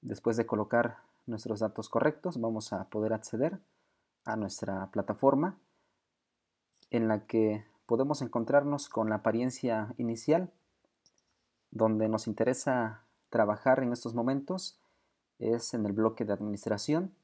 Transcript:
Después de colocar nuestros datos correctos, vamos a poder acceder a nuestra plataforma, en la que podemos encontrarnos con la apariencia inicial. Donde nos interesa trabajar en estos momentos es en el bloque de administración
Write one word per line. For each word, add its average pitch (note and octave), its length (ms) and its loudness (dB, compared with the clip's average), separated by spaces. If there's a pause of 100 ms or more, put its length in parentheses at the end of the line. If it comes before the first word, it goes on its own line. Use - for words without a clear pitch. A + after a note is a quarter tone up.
Después A#2 380 -2
de A2 80 0
colocar A#2 560 0 (240)
nuestros G#2+ 340 -6
datos G#2+ 300 -4
correctos, D3+ 500 0
vamos A2+ 320 -4
a F#2+ 160 -6
poder G#2+ 240 -2
acceder C3 480 -4 (640)
a A2 120 -4
nuestra G2 540 -4
plataforma, C3+ 680 2 (1300)
en A2+ 200 2
la G#2+ 180 0
que A2 400 2 (180)
podemos C3+ 380 0
encontrarnos C#3 680 2
con A2 220 0
la G#2+ 60 0
apariencia A2+ 840 0
inicial. C#3+ 520 0 (1200)
Donde A2 380 2
nos A2 180 -2
interesa A#2 800 0 (240)
trabajar A#2 540 4
en A#2+ 100 0
estos A#2+ 220 -6
momentos C#3 680 -4 (580)
es A2+ 360 -2
en A2+ 100 0
el G2+ 80 0
bloque A2 320 2
de G#2 80 0
administración G#2+ 920 -2